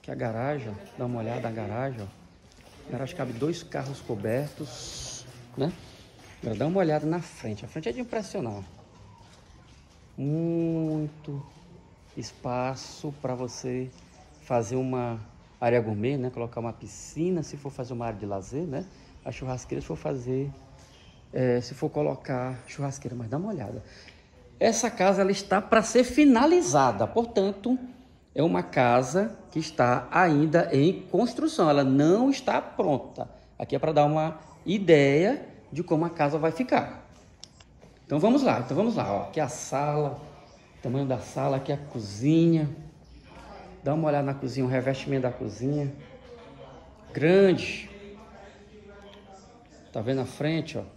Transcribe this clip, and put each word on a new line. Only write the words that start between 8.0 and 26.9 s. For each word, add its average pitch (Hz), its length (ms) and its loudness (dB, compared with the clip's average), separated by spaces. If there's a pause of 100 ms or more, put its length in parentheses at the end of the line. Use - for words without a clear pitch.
Muito 156 1300 -4 (720)
espaço 127 1040 -8
pra 127 140 -4
você 127 560 -6 (540)
fazer 117 320 -2
uma 123 440 -2 (400)
área 120 220 4
gourmet, 110 360 -2
né? 127 120 -2
Colocar 117 300 -8
uma 117 120 -6
piscina, 160 680 -6
se - 160 -10
for 143 140 -12
fazer 127 220 -10
uma 117 120 -6
área 107 140 -6
de 104 80 -8
lazer, 101 340 -6
né? 185 240 -6 (400)
A 135 60 -8
churrasqueira, 131 500 -8
se 143 60 -14
for 160 100 -6
fazer, 135 520 -4 (840)
é, 123 260 2
se 123 140 -8
for 147 160 -4
colocar 131 760 -4
churrasqueira. 135 480 -8
Mas 120 140 -8
dá 117 80 -4
uma 190 140 -4
olhada. 117 340 -8 (760)
Essa 226 320 2
casa, 190 300 4
ela 196 120 4
está 196 300 0
pra 220 200 4
ser 240 240 4
finalizada, 254 1000 6